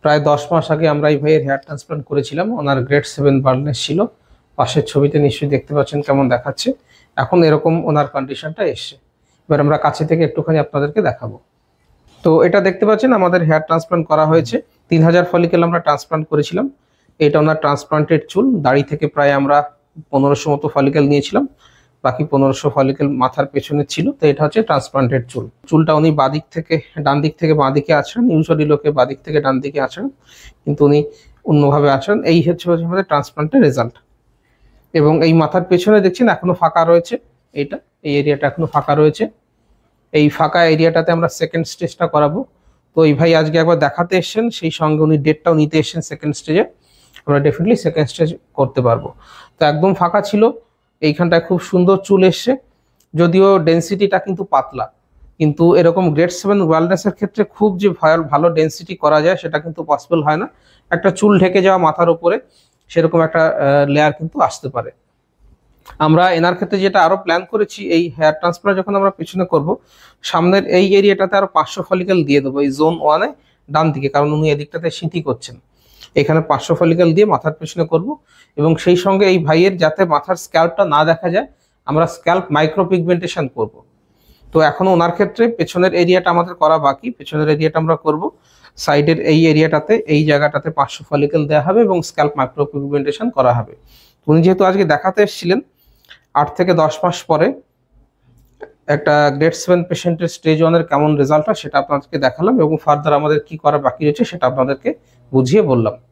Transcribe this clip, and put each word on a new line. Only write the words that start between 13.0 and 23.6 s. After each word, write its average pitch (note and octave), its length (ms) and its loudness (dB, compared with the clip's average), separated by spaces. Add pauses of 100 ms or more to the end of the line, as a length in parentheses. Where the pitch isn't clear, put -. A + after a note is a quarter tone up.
আমাদের F3+ 340 2
হেয়ার D#3 200 2
ট্রান্সপ্লান্ট E3 400 -2
করা D#3 180 2
হয়েছে। D#3+ 300 0 (340)
তিন E3 140 4
হাজার E3+ 280 4
ফলিকেল E3+ 320 2
আমরা E3+ 160 0
ট্রান্সপ্লান্ট D#3 520 -4
করেছিলাম। E3 340 -2 (540)
এটা D3+ 200 2
ওনার D#3 240 2
ট্রান্সপ্লান্টেড D3+ 580 -2 (100)
চুল। G#3 140 0 (200)
দাড়ি C3+ 180 2
থেকে D3+ 240 -6
প্রায় C#3+ 320 0
আমরা C#3+ 180 2 (540)
পনেরোশো C#3 420 0
মতো D3 220 -4
ফলিকেল C#3+ 360 2
নিয়েছিলাম, F#3+ 360 0 (560)
বাকি - 280 -2
পনেরোশো C#3 380 0
ফলিকেল C#3 380 0
মাথার C3+ 460 -2
পেছনে D3 300 -2 (100)